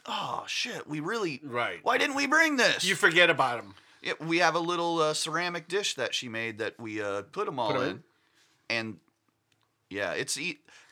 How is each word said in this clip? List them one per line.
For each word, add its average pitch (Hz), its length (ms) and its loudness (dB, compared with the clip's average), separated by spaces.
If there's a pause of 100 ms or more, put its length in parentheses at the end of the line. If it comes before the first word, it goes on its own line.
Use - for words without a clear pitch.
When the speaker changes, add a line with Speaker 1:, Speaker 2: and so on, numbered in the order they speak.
Speaker 1:
"Oh, - 400 -6
shit, - 400 -4
we 151 140 -6
really, 175 440 -4
Speaker 2:
Right. 117 380 -4
Speaker 1:
why 254 160 2
didn't 277 180 2
we 277 100 0
bring 302 300 4
this?" 180 280 4
Speaker 2:
You 185 100 2
forget 175 340 6
about 131 300 2
'em. 101 160 -12 (280)
Speaker 1:
Yeah, 131 180 -4
we 165 180 0
have 165 160 6
a 170 60 2
little, 170 400 0
uh, 156 140 2
ceramic 170 540 -4
dish 202 280 -2
that 120 180 -2
she 127 140 -4
made 113 300 -6
that 107 200 -4
we, 107 240 -6
uh, 101 200 -2
put 202 260 -6
'em 156 100 -6
all 110 140 0
Speaker 2:
Put 101 80 0
'em - 20 0
Speaker 1:
in. 95 80 -2
Speaker 2:
in. - 140 -12 (680)
Speaker 1:
And, 113 300 -4 (920)
yeah, 95 220 0
it's 104 260 -4
e-, - 220 -8 (320)